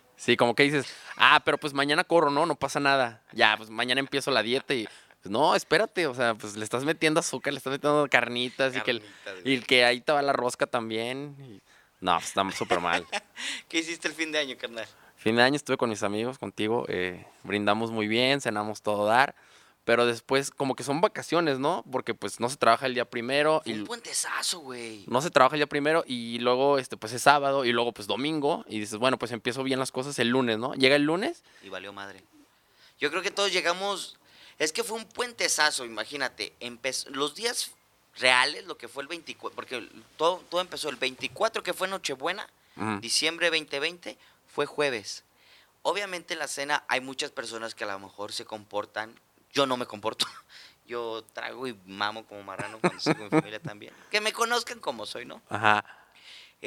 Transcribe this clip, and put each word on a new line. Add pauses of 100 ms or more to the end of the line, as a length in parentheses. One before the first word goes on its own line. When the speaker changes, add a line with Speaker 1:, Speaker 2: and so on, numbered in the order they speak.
(160)
Speaker 1:
Sí,
como
que
dices, (300)
"Ah,
pero
pues
mañana
corro,
¿no?
No
pasa
nada. (100)
Ya,
pues
mañana
empiezo
la
dieta
y, (340)
pues,
no,
espérate,
o
sea,
pues
le
estás
metiendo
azúcar,
le
estás
metiendo
carnitas
y
que
el, (240)
Speaker 2:
Carnitas, (120)
Speaker 1:
y
Speaker 2:
güey.
Speaker 1:
que
ahí
te
va
la
rosca
también".
Y... (440)
no,
pues,
estamos
súper
mal.
Speaker 2:
<laughs>
¿Qué
hiciste
el
fin
de
año,
carnal? (300)
Speaker 1:
Fin
de
año
estuve
con
mis
amigos,
contigo,
eh, (200)
brindamos
muy
bien,
cenamos
todo
dar, (480)
pero
después
como
que
son
vacaciones,
¿no?
Porque,
pues,
no
se
trabaja
el
día
primero
Speaker 2:
Fue
Speaker 1:
y
Speaker 2:
un
puentesazo,
güey.
Speaker 1:
no
se
trabaja
el
día
primero
y
luego,
este,
pues,
es
sábado
y
luego,
pues,
domingo
y
dices,
"Bueno,
pues,
empiezo
bien
las
cosas
el
lunes",
¿no?
Llega
el
lunes. (180)
Speaker 2:
Y
valió
madre. (760)
Yo
creo
que
todos
llegamos, (400)
es
que
fue
un
puentesazo,
imagínate,
empezó...
los
días (480)
reales,
lo
que
fue
el
veinticuatro,
porque (280)
todo,
todo
empezó
el
veinticuatro,
que
fue
Nochebuena, (280)
Speaker 1:
Ujú.
Speaker 2:
diciembre
veinte
veinte, (280)
fue
jueves. (560)
Obviamente
en
la
cena
hay
muchas
personas
que
a
lo
mejor
se
comportan, (320)
yo
no
me
comporto,
<laughs>
yo
trago
y (120)
mamo
como
marrano
cuando
estoy
con
mi
familia
Speaker 1:
<laughs>
Speaker 2:
también. (160)
Que
me
conozcan
como
soy,
¿no?
Speaker 1:
Ajá. (840)